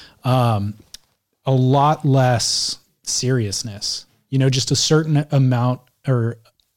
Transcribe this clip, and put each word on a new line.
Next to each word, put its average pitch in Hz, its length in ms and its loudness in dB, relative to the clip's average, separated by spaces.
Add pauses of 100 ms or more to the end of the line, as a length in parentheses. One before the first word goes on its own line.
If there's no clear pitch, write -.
(240)
Um, 113 500 0 (720)
a 139 60 0
lot 139 520 2
less 127 720 0 (260)
seriousness, 110 1000 -4 (240)
you 135 100 -2
know, 131 120 2
just 131 200 -4
a 139 60 0
certain 156 540 0
amount 127 500 2 (260)
or, 117 300 -2 (400)